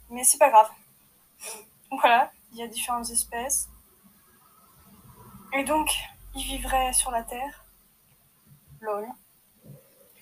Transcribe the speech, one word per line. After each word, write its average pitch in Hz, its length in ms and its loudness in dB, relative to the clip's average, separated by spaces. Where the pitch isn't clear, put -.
mais 247 160 -6
c'est - 120 4
pas 285 120 6
grave. 220 200 8
Donc 269 120 -8
voilà, 254 280 6
il 226 60 -20
y 233 40 -12
a 233 60 -8
différentes 233 420 -6
espèces. 233 600 -4
Et 269 100 0
donc, 302 280 0
ils 269 80 -8
vivraient 262 480 -2
sur 254 180 0
la 233 140 -4
Terre. 247 400 -10
Lol. 214 260 -6